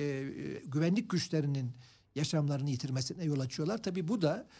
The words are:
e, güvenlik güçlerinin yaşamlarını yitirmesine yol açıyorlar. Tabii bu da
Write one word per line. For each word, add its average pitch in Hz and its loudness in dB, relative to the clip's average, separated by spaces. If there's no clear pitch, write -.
e, 139 -2
güvenlik 170 2
güçlerinin 143 0
yaşamlarını 143 2
yitirmesine 131 -2
yol 147 2
açıyorlar. 156 -2
Tabii 185 -2
bu 208 0
da 170 2